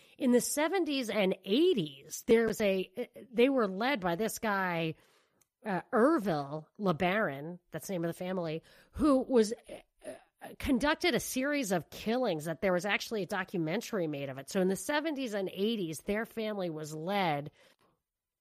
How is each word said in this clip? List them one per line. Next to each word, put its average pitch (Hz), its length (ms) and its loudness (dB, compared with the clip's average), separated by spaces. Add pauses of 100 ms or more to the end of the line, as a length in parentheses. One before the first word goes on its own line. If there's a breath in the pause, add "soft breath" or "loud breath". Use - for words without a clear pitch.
(200 soft breath)
In 262 120 4
the 240 100 8
seventies 294 680 0
and 190 340 2
eighties, 208 840 0
there 226 180 6
was 214 160 -2
a, 190 280 2 (440)
they 240 160 6
were 254 180 2
led 214 320 -2
by 175 160 0
this 214 220 -2
guy, 180 560 0 (720 soft breath)
uh, 185 180 -2 (120)
Ervil 185 720 2 (140)
LeBaron, 175 800 0 (120)
that's 156 140 -8
the 202 80 -6
name 170 100 -2
of 170 60 0
the 165 60 -4
family, 175 480 -4 (300 soft breath)
who 262 360 4
was, 226 240 4 (160)
uh, - 400 -18 (480)
conducted 294 560 0
a 220 60 2
series 269 520 -2
of 175 200 0
killings 214 540 -2
that 160 160 -6
there 190 120 4
was 175 100 2
actually 208 380 -2
a 180 60 -4
documentary 185 800 -2
made 139 220 -6
of 131 100 -10
it. - 100 -14
So 202 100 0
in 185 100 4
the 190 60 2
seventies 277 600 -2
and 196 180 -4
eighties, 190 460 -2
their 214 260 -2
family 208 460 -4
was 156 240 -8
led 160 560 0 (880 soft breath)